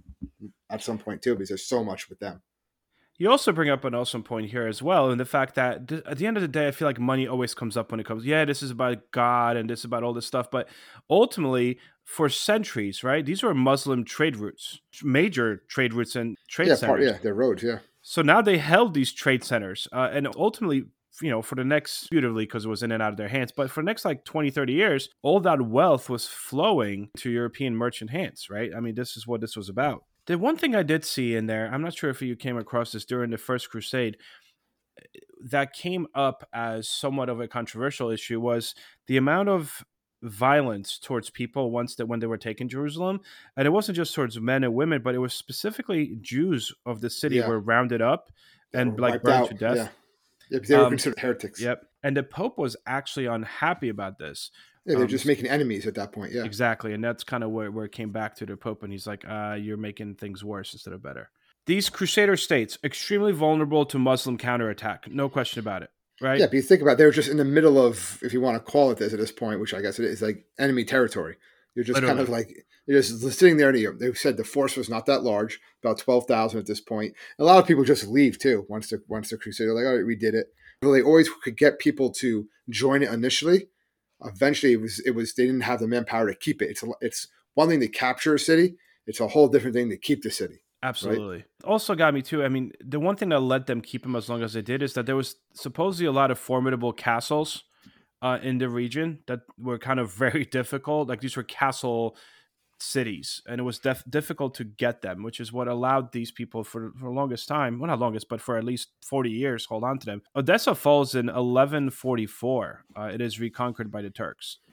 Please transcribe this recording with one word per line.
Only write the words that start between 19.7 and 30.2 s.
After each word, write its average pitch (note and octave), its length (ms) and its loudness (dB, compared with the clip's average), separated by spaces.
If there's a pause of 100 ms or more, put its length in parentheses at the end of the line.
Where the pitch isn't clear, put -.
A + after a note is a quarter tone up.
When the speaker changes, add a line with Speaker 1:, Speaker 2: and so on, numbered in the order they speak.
Speaker 2:
uh, B2+ 200 0
and C#3 240 -2
ultimately, E3+ 480 0 (360)
you D#3+ 80 -4
know, A2+ 140 0
for - 140 -8
the B2+ 80 -2
next, - 440 -2
beautifully, A#2 380 2
'cause G#2+ 180 -6
it A2 40 -6
was A2 140 -4
in A#2 80 -2
and A2+ 120 0
out G#2+ 80 0
of G2+ 80 -8
their G#2+ 100 -6
hands, B2 240 -4
but C3+ 180 -4
for D#3 120 -6
the - 20 -2
next, G#3+ 200 -4
like, D#3 200 -4
twenty, D3+ 260 -2
thirty C3+ 220 -2
years, D#3 380 0 (100)
all D#3 200 4
that E3+ 200 2
wealth C3 480 2
was A#2+ 180 -4
flowing A2+ 920 -2
to B2 120 -6
European A#2+ 460 -4
merchant A#2 340 -4
hands, D#3 380 -8
right? G#2 260 -8
I A2+ 60 -8
mean, A#2 140 -6
this A#2+ 220 -8
is A2 100 -16
what A#2 160 -6
this A2+ 120 -8
was G2 140 -10
about. A#2+ 360 -4 (220)